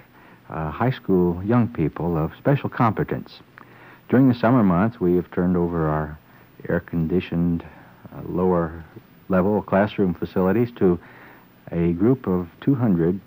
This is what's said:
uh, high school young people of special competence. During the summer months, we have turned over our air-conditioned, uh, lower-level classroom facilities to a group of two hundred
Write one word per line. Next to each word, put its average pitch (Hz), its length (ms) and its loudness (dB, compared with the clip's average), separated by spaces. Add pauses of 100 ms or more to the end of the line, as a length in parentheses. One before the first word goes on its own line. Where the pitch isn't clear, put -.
(500)
uh, 78 220 -6
high 120 200 0
school 90 520 0
young 113 240 2
people 82 500 -2
of 78 200 -2
special 135 320 0
competence. - 720 -4 (640)
During 131 220 4
the 120 60 2
summer 117 280 4
months, 95 380 2
we 90 160 2
have 87 140 -2
turned 90 260 0
over 85 320 0
our 76 280 -4 (520)
air-conditioned, 85 920 -2
uh, - 680 -20
lower-level 87 1300 -2
classroom 98 500 0
facilities 95 640 0
to 90 200 2 (760)
a 85 180 0
group 110 340 0
of 90 220 -2 (140)
two 139 140 2
hundred 95 500 0